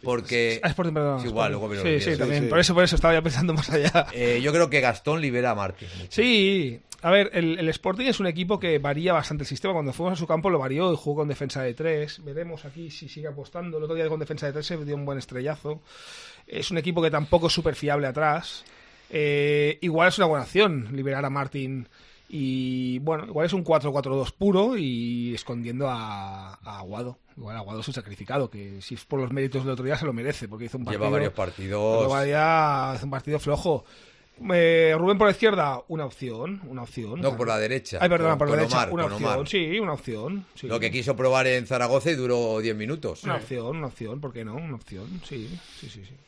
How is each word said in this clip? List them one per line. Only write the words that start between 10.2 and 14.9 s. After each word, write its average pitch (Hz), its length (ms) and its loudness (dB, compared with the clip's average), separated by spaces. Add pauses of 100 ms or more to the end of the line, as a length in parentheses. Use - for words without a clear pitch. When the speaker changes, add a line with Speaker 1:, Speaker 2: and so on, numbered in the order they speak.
Speaker 2:
campo 165 220 2
lo 165 100 4
varió 151 340 2
y - 20 2
jugó 147 260 -2
con 147 60 0
defensa 139 340 -4
de 123 120 -2
tres. 156 500 -2
Veremos 156 400 -8
aquí 156 260 -14
si 147 200 -16
sigue 151 180 -12
apostando. 160 500 -10
El 151 60 -2
otro 160 120 0
día 160 120 4
con 156 120 0
defensa 156 260 -4
de 139 80 -2
tres 151 140 -4
se 175 180 -4
dio 147 100 -2